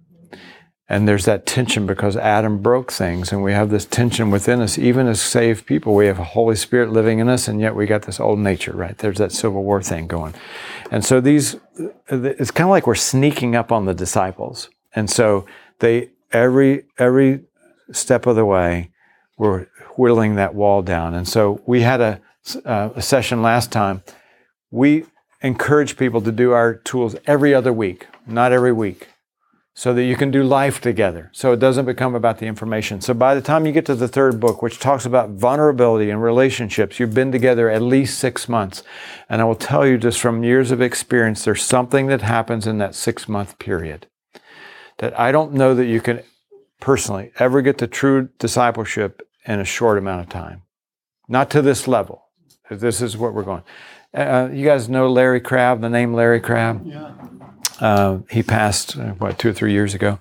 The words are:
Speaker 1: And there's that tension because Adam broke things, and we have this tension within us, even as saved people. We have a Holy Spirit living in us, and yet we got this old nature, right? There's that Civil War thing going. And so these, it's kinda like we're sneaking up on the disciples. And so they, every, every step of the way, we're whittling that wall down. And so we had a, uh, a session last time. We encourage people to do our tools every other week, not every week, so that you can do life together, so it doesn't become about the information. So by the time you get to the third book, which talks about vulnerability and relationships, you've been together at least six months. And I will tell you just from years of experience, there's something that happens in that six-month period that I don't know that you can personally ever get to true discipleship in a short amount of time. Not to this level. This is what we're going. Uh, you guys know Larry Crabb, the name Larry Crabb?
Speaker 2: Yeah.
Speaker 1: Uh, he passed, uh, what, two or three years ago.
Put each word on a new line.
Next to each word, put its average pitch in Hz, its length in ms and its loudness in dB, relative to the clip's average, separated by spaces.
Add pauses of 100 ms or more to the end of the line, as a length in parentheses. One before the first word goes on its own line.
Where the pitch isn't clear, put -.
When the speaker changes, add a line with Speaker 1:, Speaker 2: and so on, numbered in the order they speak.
(880)
Speaker 1:
And 104 200 2
there's 101 180 2
that 104 220 0
tension 107 400 -2
because 101 280 -2
Adam 107 460 0
broke 123 300 0
things, 87 400 -4
and 101 100 -2
we 98 120 0
have 104 180 2
this 104 140 0
tension 117 440 0
within 120 320 2
us, 104 160 -2
even 123 300 2
as 107 120 0
saved 117 460 0
people. 135 300 0
We 104 100 6
have 92 140 0
a 87 40 -4
Holy 113 320 0
Spirit 117 360 0
living 110 260 2
in 113 100 2
us, 127 200 0
and 107 120 -2
yet 110 160 -2
we 104 120 -2
got 107 160 0
this - 160 -12
old 107 180 0
nature, 98 360 -2
right? 92 220 -8
There's 101 220 -4
that 101 140 -2
Civil 98 320 -4
War 98 180 0
thing 85 240 -6
going. 82 300 -8 (560)
And 110 120 -2
so 131 160 4
these, 135 360 2 (520)
it's 131 440 -4
kinda 175 180 0
like 190 160 4
we're 117 80 2
sneaking 131 600 0
up 117 160 0
on 107 140 0
the 92 100 -2
disciples. - 720 -6 (260)
And 107 140 -2
so 104 380 2 (320)
they, 117 320 2 (200)
every, 135 540 4 (140)
every 131 460 4 (460)
step - 360 0
of 120 80 4
the 110 100 4
way, 87 460 0 (480)
we're 95 260 0 (320)
whittling 113 380 4
that 98 180 0
wall 101 300 2
down. 85 320 -2
And 90 120 -6
so 104 380 0
we 123 160 2
had 123 180 2
a, 107 220 0 (420)
uh, 107 320 -4
a 104 60 -8
session 123 400 0
last 117 300 2
time. 98 320 -2 (640)
We 147 360 2 (360)
encourage 139 560 0
people 117 240 0
to 110 100 -2
do 123 200 2
our 117 240 2
tools 117 400 -6 (100)
every 143 300 2
other 127 180 2
week, 101 320 -4 (220)
not 120 240 2
every 123 200 4
week, 107 360 -4 (680)
so 123 160 -2
that 123 120 2
you 127 100 0
can 139 160 0
do 139 100 2
life 135 380 0
together, 95 540 -2
so 131 180 0
it 117 80 2
doesn't 131 240 2
become 123 320 -2
about 113 220 0
the 113 80 -10
information. 107 560 -6
So 127 120 -2
by 127 220 4
the 135 60 -2
time 156 240 0
you 151 80 -2
get 156 140 0
to 139 80 0
the 117 120 -2
third 127 320 0
book, 113 220 0
which 117 180 -6
talks 131 260 0
about 120 260 0
vulnerability 120 800 2
and 104 140 -4
relationships, 117 760 0
you've 117 160 -2
been 131 160 2
together 120 400 2
at 110 120 0
least 127 360 0
six - 300 -4
months. 107 360 -4 (440)
And 113 140 0
I - 20 4
will 113 100 2
tell 143 320 0
you 127 120 4
just 113 240 -2
from 117 240 0
years 123 260 2
of 123 100 0
experience, 117 640 0
there's 104 180 0
something 131 460 0
that 135 140 0
happens 113 440 -2
in 110 120 -2
that 101 180 -4
six-month 104 640 -6
period 82 480 -8 (920)
that - 200 -6
I 123 140 2
don't 151 180 2
know 131 240 4
that 123 120 2
you 113 120 2
can 117 220 -4 (580)
personally 107 580 -2
ever 127 240 2
get 135 180 2
to 117 80 -2
true 135 420 0 (100)
discipleship 113 880 -2 (180)
in 104 140 -4
a 95 60 -4
short 110 320 0
amount 95 240 -4
of 87 80 -14
time. 87 320 -14 (680)
Not 131 220 0
to 147 120 2
this 135 240 2
level. 110 380 -2 (480)
This 110 300 -2
is 110 160 -6
what 113 160 -4
we're 107 100 -6
going. 90 200 -8 (500)
Uh, 135 400 0
you 139 100 -6
guys 139 240 2
know 131 240 2
Larry 127 300 2
Crabb, 123 400 0
the 117 80 -4
name 120 240 0
Larry 117 260 4
Crabb? 113 460 -2
Speaker 2:
Yeah. 151 260 -16 (720)
Speaker 1:
Uh, 101 380 2 (120)
he 113 100 0
passed, 107 560 -2
uh, 117 120 -8 (100)
what, 98 180 -6
two 120 120 0
or 104 40 -2
three 104 200 -2
years 101 200 0
ago. 101 280 -2